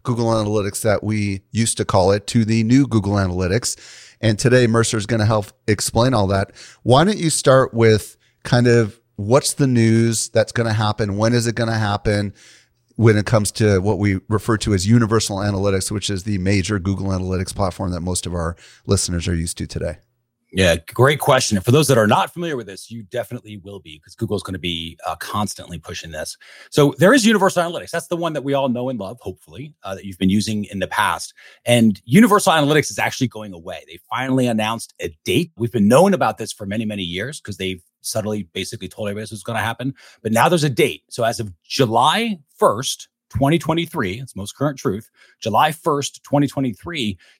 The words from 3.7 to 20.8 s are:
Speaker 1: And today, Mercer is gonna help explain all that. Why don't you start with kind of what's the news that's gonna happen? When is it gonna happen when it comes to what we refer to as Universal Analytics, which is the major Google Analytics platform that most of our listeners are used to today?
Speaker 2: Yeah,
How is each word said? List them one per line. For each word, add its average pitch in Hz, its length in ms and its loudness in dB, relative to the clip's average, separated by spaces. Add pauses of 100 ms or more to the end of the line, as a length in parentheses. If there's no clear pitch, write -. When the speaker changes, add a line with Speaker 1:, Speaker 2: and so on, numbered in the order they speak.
Speaker 1:
And 110 180 2
today, 123 300 4
Mercer 113 300 2
is 101 80 -4
gonna 110 200 0
help 107 200 2 (200)
explain 117 480 2
all 104 140 2
that. 98 240 0 (300)
Why 131 240 6
don't 208 120 2
you 165 120 0
start 131 440 4
with 113 440 2 (260)
kind 123 240 2
of 117 320 2 (160)
what's 110 380 0
the 143 140 2
news 113 600 2
that's 110 240 0
gonna 113 220 -2
happen? 107 420 -2
When 110 160 2
is 117 160 2
it 117 80 -2
gonna 113 240 -2
happen 104 540 -2 (640)
when 110 180 6
it 104 100 2
comes 107 280 2
to 104 260 4
what 98 180 0
we 98 300 2
refer 107 300 0
to 107 160 -2
as 92 120 0
Universal 110 520 2
Analytics, 98 520 -2
which 104 200 -6
is 95 140 -6
the 104 160 -4
major 98 400 0
Google 95 280 -2
Analytics 92 480 -4
platform 92 360 -4
that 87 100 -6
most 90 240 -4
of 87 80 -8
our 85 240 -4 (280)
listeners 90 440 -2
are 87 60 0
used 82 240 -4
to 85 80 -8
today? 80 320 -8 (560)
Speaker 2:
Yeah, 92 200 4 (180)